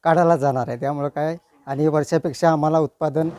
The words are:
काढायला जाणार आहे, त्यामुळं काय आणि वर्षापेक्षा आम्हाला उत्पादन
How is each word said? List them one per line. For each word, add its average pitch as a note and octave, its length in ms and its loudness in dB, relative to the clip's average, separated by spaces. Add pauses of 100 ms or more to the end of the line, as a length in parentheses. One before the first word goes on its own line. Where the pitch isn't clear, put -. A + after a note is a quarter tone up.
काढायला E3 320 4
जाणार C3 320 0
आहे, B2 120 -8
त्यामुळं C#3+ 300 -4
काय D#3+ 280 -4 (280)
आणि C#3 220 -2
वर्षापेक्षा D3+ 640 0
आम्हाला D#3 280 2
उत्पादन D#3 600 -2